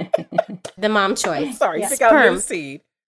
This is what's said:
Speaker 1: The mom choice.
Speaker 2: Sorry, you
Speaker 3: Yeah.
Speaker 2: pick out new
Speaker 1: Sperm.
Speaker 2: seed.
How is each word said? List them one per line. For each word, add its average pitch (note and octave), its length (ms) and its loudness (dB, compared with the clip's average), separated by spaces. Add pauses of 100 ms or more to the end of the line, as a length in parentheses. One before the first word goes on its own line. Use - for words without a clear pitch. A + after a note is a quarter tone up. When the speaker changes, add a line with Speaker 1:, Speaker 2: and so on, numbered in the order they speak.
(760)
Speaker 1:
The G#3 120 -2
mom G3+ 260 2
choice. G3+ 440 -4
Speaker 2:
Sorry, D#3+ 180 0
you F#3 60 -2
Speaker 3:
Yeah. - 60 -4
Speaker 2:
pick C4+ 120 -2
out B3 120 6
new D4+ 60 6
Speaker 1:
Sperm. F#3+ 200 4
Speaker 2:
seed. D3+ 420 -8 (280)